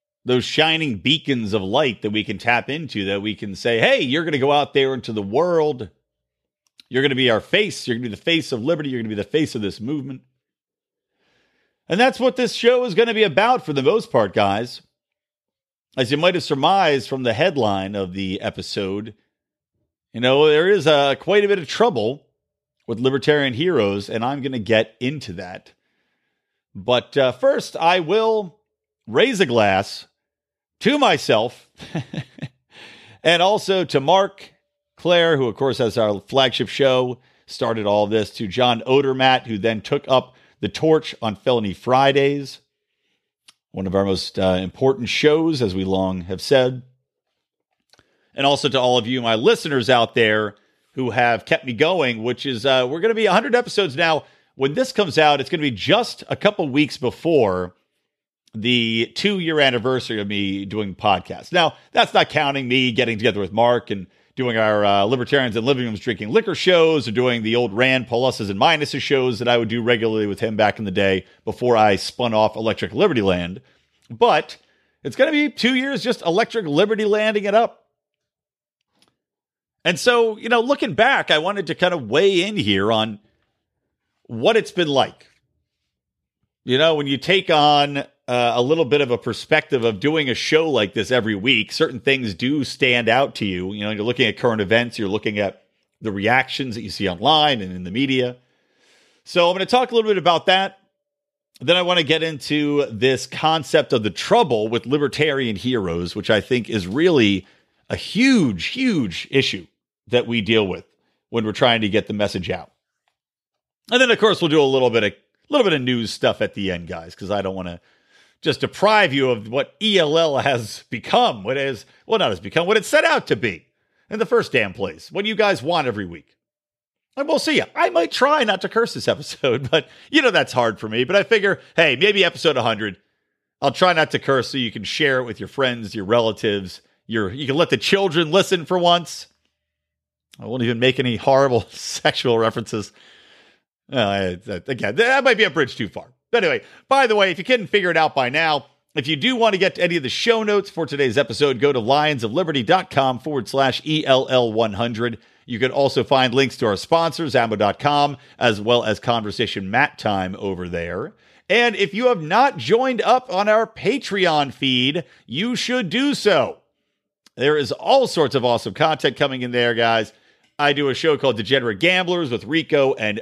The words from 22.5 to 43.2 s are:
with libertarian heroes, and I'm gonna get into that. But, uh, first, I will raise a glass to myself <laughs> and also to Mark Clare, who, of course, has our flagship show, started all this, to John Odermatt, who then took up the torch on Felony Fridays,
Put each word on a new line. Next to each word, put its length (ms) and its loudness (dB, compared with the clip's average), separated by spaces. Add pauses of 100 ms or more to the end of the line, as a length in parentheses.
with 140 -6
libertarian 540 2
heroes, 540 0
and 160 -4
I'm 160 -4
gonna 200 -6
get 400 2
into 320 -6
that. 400 -14 (1000)
But, 440 -2
uh, 160 2
first, 440 -2
I 220 2
will 600 -2 (480)
raise 320 2
a 60 4
glass 600 2 (720)
to 180 0
myself 680 0 (800)
<laughs> 760 -20
and 180 4
also 420 2
to 140 0
Mark 540 0 (440)
Clare, 400 2
who, 100 0
of 100 -4
course, 200 0
has 220 0
our 220 0
flagship 500 0
show, 480 0 (280)
started 380 -4
all 220 2
this, 240 0
to 160 -10
John 400 0
Odermatt, 600 2
who 120 -6
then 240 -2
took 260 -4
up 260 0 (260)
the 100 -4
torch 500 0
on 160 -6
Felony 380 -2
Fridays, 840 0 (1120)